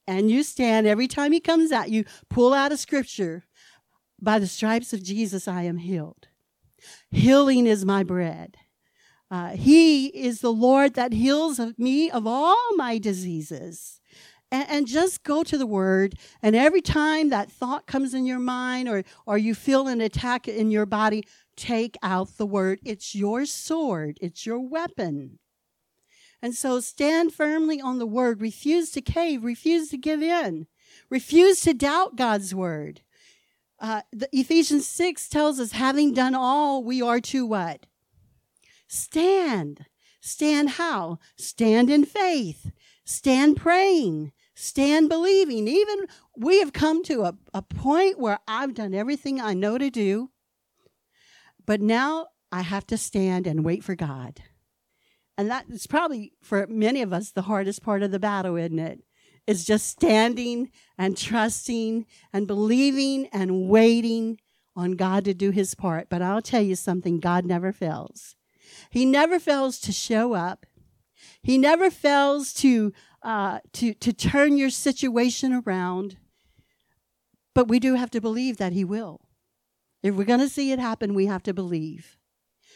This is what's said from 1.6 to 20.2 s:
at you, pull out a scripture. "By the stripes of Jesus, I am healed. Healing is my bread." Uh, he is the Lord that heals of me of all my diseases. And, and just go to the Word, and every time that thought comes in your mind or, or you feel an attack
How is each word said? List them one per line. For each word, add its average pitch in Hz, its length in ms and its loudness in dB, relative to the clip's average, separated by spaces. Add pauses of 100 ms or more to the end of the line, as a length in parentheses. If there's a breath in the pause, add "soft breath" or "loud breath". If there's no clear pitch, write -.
at 220 180 -2
you, 220 140 0 (240 loud breath)
pull 247 240 4
out 277 200 2
a 294 40 -2
scripture. 190 680 -6 (760 soft breath)
"By 214 180 2
the 196 80 0
stripes 226 460 -2
of 202 100 -6
Jesus, 196 460 -4
I 180 140 -4
am 175 160 -4
healed. 170 500 -8 (840 loud breath)
Healing 262 560 6
is 208 180 2
my 196 180 2
bread." 170 540 -6 (760)
Uh, 175 200 -8
he 285 560 6
is 254 340 -6
the 233 120 0
Lord 262 420 4
that 247 180 -2
heals 269 460 2
of 233 200 -6
me 269 320 2
of 220 160 -4
all 285 300 2 (200)
my 247 220 -2
diseases. 175 1000 -8 (520 soft breath)
And, 269 160 -2
and 294 180 -2
just 320 380 0
go 294 180 0
to 302 160 -4
the 262 80 -2
Word, 190 480 0 (260 loud breath)
and 214 140 4
every 311 260 4
time 311 500 0
that 214 200 -2
thought - 380 -6
comes 269 260 -4
in 262 120 -2
your 254 120 -4
mind 254 500 -4
or, 202 140 -2 (240 soft breath)
or 208 100 0
you 220 180 0
feel 269 340 0
an 240 120 -2
attack 247 460 -4